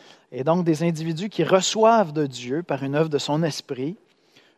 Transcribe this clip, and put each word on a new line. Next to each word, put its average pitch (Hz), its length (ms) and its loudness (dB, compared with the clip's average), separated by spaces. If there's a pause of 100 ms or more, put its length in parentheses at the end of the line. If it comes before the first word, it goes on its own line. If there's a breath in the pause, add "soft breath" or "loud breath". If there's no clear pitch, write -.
(320 soft breath)
Et 127 120 -8
donc, 170 200 2
des 160 180 2
individus 165 460 -2
qui 175 160 0
reçoivent 202 680 4
de 151 140 0
Dieu, 127 360 -6
par 139 200 -4
une 135 120 -4
œuvre 160 140 0
de 147 100 -2
son 151 240 -2
esprit, 143 540 -6 (600 soft breath)